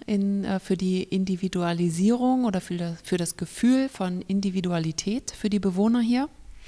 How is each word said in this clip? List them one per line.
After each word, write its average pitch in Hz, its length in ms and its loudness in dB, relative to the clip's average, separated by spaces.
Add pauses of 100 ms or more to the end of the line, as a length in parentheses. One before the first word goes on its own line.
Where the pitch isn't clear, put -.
in, 196 380 0
äh, 196 140 -2
für 185 200 -2
die 185 240 0
Individualisierung 190 1400 2
oder 185 160 0
für 175 160 -6
das, 170 240 -6
für 180 160 -2
das 170 180 -4
Gefühl 262 540 2
von 185 320 -4
Individualität 185 1080 -2
für - 180 -2
die 202 80 2
Bewohner 202 420 2
hier? 240 300 2 (380)